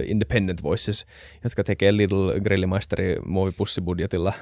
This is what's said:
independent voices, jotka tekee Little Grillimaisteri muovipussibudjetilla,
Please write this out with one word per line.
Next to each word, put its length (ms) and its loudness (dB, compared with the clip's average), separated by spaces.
independent 580 0
voices, 440 -2
jotka 200 -2
tekee 320 4
Little 440 2
Grillimaisteri 760 0
muovipussibudjetilla, 1160 -2